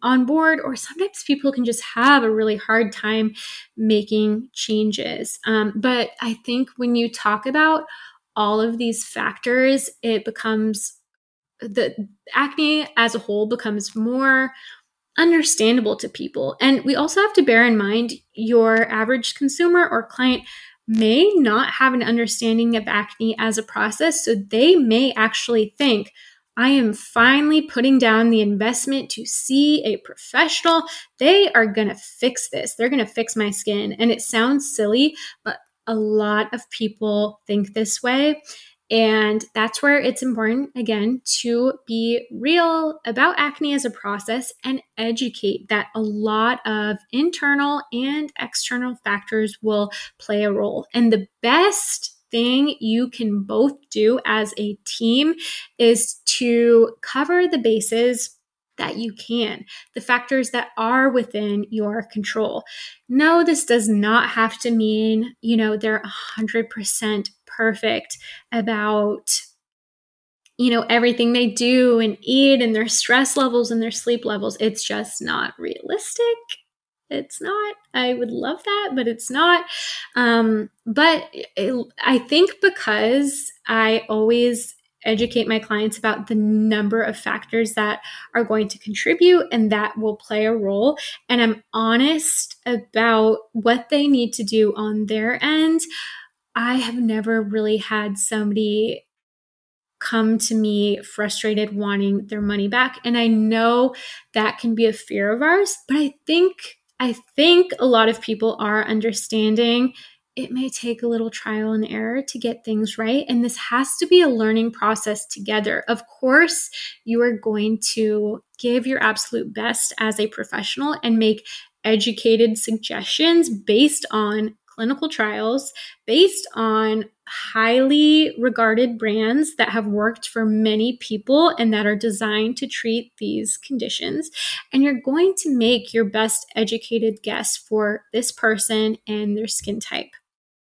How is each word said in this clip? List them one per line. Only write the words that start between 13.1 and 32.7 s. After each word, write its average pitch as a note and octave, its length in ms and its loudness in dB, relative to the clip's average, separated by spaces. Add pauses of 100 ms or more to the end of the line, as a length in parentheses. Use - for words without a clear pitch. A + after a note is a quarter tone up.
a A3+ 60 -4
whole G#3 260 -2
becomes G#3+ 500 -6
more C4 560 0 (640)
understandable B3+ 800 2
to - 120 -10
people. - 520 -6
And C4 240 2
we C#4 120 0
also D#4+ 260 0
have G4+ 120 2
to F4 80 6
bear A#3+ 220 6
in A#3 140 4
mind G#3+ 340 0 (220)
your A3+ 560 4
average A3+ 460 -2
consumer E4+ 540 2
or A3+ 120 -2
client B3+ 400 -2 (440)
may A3+ 500 4
not A#3+ 340 2
have C4+ 240 2
an B3 80 0
understanding A#3 760 0
of G#3 100 -4
acne G#3+ 520 -2
as A3 180 -2
a A3+ 60 -2
process. A3 600 -2
So A#3 120 0
they A#3 420 4
may B3 380 4
actually A3 640 0
think, A#3 340 0 (460)
"I B3 100 4
am C4 240 4
finally C#4+ 680 4
putting C4+ 340 2
down A#3 320 6
the A3 140 4
investment A3 720 -2
to A3+ 120 -10
see C#4+ 580 2
a G#3+ 140 -2
professional. - 840 0 (360)
They F#4 340 6
are A3+ 140 4
gonna G#3 280 -2
fix - 560 -4
this. - 240 -6